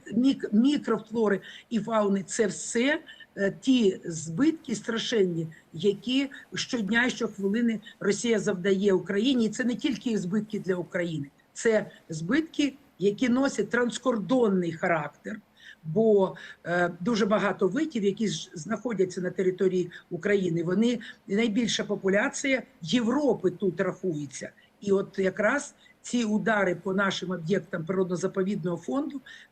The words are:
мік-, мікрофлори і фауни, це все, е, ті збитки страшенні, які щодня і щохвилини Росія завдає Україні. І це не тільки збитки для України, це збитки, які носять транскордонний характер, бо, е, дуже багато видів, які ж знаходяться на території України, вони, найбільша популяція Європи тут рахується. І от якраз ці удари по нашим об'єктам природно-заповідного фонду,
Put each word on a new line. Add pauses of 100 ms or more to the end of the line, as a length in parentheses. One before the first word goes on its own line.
(120)
мік-,
мікрофлори (300)
і
фауни,
це
все, (360)
е,
ті
збитки
страшенні, (260)
які (240)
щодня
і
щохвилини (200)
Росія
завдає
Україні.
І
це
не
тільки
збитки
для
України, (260)
це (180)
збитки, (240)
які
носять
транскордонний
характер, (440)
бо, (320)
е, (100)
дуже
багато
видів,
які
ж
знаходяться
на
території (200)
України,
вони, (300)
найбільша
популяція (200)
Європи
тут
рахується. (300)
І
от
якраз (280)
ці
удари
по
нашим
об'єктам
природно-заповідного
фонду, (320)